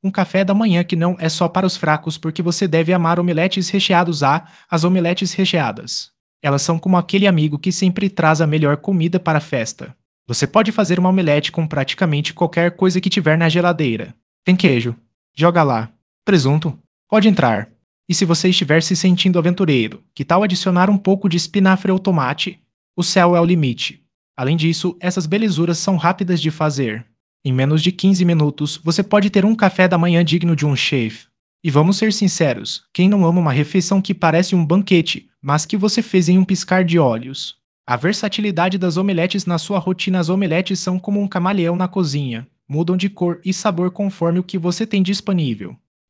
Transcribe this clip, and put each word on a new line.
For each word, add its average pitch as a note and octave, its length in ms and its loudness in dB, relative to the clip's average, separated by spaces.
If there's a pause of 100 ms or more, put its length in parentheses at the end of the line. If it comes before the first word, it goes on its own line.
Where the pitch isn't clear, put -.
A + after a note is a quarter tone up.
um F#3+ 60 -2
café G3 340 0
da G3 120 0
manhã G3 280 2
que F3 120 -4
não F3 240 0
é D#3+ 100 -2
só E3+ 180 0
para F#3+ 200 0
os F#3 100 -2
fracos D#3 400 -2
porque D#3+ 240 -6
você F3 260 -2
deve D#3+ 260 2
amar E3+ 260 0
omeletes F3 500 -2
recheados. F3 540 0
Ah, D3 240 0 (220)
as D#3+ 140 0
omeletes F3+ 500 0
recheadas. D3 800 -4 (300)
Elas C#3+ 220 0
são E3 160 -2
como F#3 180 2
aquele G3 300 0
amigo D3+ 320 2
que F#3 120 -2
sempre F#3+ 380 0
traz D#3+ 320 2
a D#3+ 60 2
melhor D3 300 2
comida E3+ 420 -2
para D#3+ 180 0
a D3 40 0
festa. - 540 -8 (320)
Você B2 200 -2
pode A3 240 0
fazer F3+ 260 0
uma F3+ 120 2
omelete D#3 420 0
com D#3+ 160 -4
praticamente D3+ 680 -2
qualquer E3+ 420 -2
coisa F#3 240 0
que F#3 100 -2
tiver D#3 280 2
na E3 120 2
geladeira. D#3 680 -2 (280)
Tem F3+ 120 4
queijo? A#2+ 400 2 (400)
Joga E3+ 260 4
lá. A#2 300 0 (340)
Presunto? D3+ 520 2 (300)
Pode G#3+ 200 4
entrar. A#2+ 420 2 (400)
E F3 60 0
se G3 100 0
você E3+ 240 2
estiver D#3+ 320 2
se F#3 140 -2
sentindo F3+ 420 2
aventureiro, D#3+ 640 0 (140)
que C#3+ 100 -8
tal F3 160 2
adicionar F#3 480 0
um G3+ 80 2
pouco G3 320 0
de E3+ 80 0
espinafre F#3+ 540 2
ou F#3 80 0
tomate? E3 600 -2 (360)
O F3 80 -2
céu F3 320 4
é E3+ 60 4
o E3+ 40 4
limite. D#3 560 -2 (360)
Além C3+ 180 -2
disso, E3 460 -2
essas F3+ 240 -4
belezuras E3+ 520 0
são F#3+ 200 0
rápidas F3 440 0
de D#3 80 -2
fazer. C3+ 560 -4 (380)
Em C3+ 80 -2
menos C#3 320 2
de F3+ 80 2
quinze F3+ 320 2
minutos, D3+ 580 0
você E3 220 -2
pode G#3 260 2
ter G3 140 2
um A3 100 4
café F#3+ 320 2
da F3+ 120 2
manhã E3+ 260 2
digno E3 320 0
de D3 100 -2
um C#3+ 120 0
chefe. A2+ 500 -4 (340)
E E3+ 80 -2
vamos D#3 280 4
ser A3 160 0
sinceros, D#3 800 -2
quem F#3 160 4
não G3+ 160 4
ama F3 160 2
uma D#3 100 0
refeição F3 500 0
que G3 120 -6
parece E3+ 420 0
um E3+ 100 2
banquete, F3 600 0 (140)
mas D3 240 -2
que - 100 -6
você G#3 260 0
fez F#3 280 0
em F3+ 80 4
um F#3+ 80 4
piscar F#3 400 0
de E3+ 120 0
olhos? B2+ 600 -2 (280)
A B2 120 -2
versatilidade F#3+ 800 -2
das F3 180 -2
omeletes F#3 500 -2
na F3 120 -2
sua G3 200 -4
rotina. F#3 440 -2
As D#3+ 80 -2
omeletes F#3 500 -2
são F3+ 180 -4
como G3+ 240 -4
um G3+ 60 -2
camaleão F3+ 480 -2
na F3+ 140 -2
cozinha. C#3 580 -4 (180)
Mudam E3 300 -2
de F#3 140 -2
cor F3 340 -4
e F#3 80 -4
sabor F3+ 400 -2
conforme F3+ 480 -2
o F3+ 40 -2
que F#3 140 -8
você F3 300 -4
tem G3 160 0
disponível. D3+ 720 -2 (340)